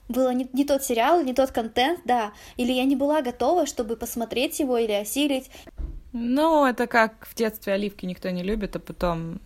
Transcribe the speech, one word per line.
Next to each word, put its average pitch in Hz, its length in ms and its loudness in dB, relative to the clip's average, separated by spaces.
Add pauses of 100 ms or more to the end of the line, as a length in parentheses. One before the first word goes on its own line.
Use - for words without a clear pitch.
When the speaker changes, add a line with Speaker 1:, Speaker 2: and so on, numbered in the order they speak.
Speaker 1:
было 254 240 2
не, 254 200 -2
не 269 120 2
тот 277 200 0
сериал, 262 400 2
не 254 100 -2
тот 269 160 2
контент, 254 540 0
да, 233 260 0 (260)
или 247 160 0
я 254 120 0
не 277 100 4
была 285 280 2
готова, 294 440 0
чтобы 226 300 -4
посмотреть 233 640 -4
его 254 180 0
или 226 140 0
осилить. 262 580 -2 (640)
Speaker 2:
Ну, 285 520 2
это 247 220 2
как 226 400 2
в - 80 -20
детстве 220 380 -2
оливки 202 340 -4
никто 180 240 -6
не 180 140 -4
любит, 202 320 -4
а - 20 -4
потом 165 680 -4